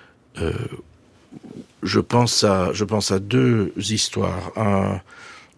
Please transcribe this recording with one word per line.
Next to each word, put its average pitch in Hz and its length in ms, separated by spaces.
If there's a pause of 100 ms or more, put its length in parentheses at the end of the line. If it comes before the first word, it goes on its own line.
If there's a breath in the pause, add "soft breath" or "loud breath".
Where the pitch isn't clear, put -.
(380 loud breath)
Euh, 80 140 (1300)
je 98 160
pense 120 440
à, 95 300
je 98 100
pense 101 280
à 95 80
deux 113 580
histoires. 95 800
Un, 98 420 (580 loud breath)